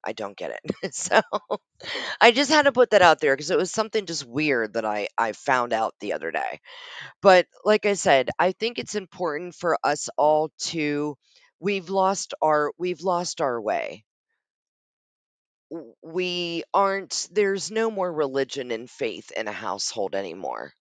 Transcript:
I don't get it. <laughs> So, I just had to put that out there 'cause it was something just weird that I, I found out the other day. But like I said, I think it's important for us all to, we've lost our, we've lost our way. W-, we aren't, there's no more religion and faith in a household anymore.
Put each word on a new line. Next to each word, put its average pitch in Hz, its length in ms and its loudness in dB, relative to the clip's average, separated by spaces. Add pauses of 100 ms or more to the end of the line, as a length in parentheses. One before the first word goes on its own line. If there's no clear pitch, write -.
I 107 80 -8
don't 101 240 -10
get 69 260 -10
it. - 320 -10
<laughs> - 0 -
So, - 260 2 (1000)
I 233 120 10
just 262 180 2
had 302 120 6
to 277 100 4
put 240 180 4
that 202 120 8
out 160 180 8
there 139 160 4
'cause 147 140 -8
it 170 80 2
was 175 140 0
something 214 340 -2
just 165 180 -8
weird 120 500 0
that 113 100 -2
I, 104 240 -2 (100)
I 110 140 0
found 123 400 0
out 110 280 0
the 101 120 -4
other 78 180 -4
day. 67 300 -6 (640)
But 185 240 8 (180)
like 208 220 4
I 202 80 2
said, 143 440 2
I 185 140 2
think - 260 -6
it's 240 180 -8
important 175 580 -6
for 170 300 0
us 147 320 -2
all 151 340 2 (220)
to, 147 440 -2 (440)
we've 185 300 -4
lost 190 520 0
our, 151 360 2
we've 175 240 -4
lost 175 380 -2
our 123 200 0
way. 90 440 -4 (1700)
W-, 147 320 -14
we 175 640 -6 (100)
aren't, 196 560 -2
there's 196 400 0
no 220 200 -2
more 185 220 -4
religion 135 600 -2
and 117 180 -8
faith 110 400 -8
in 110 180 -6
a 104 40 -8
household 101 640 -6
anymore. 78 680 -8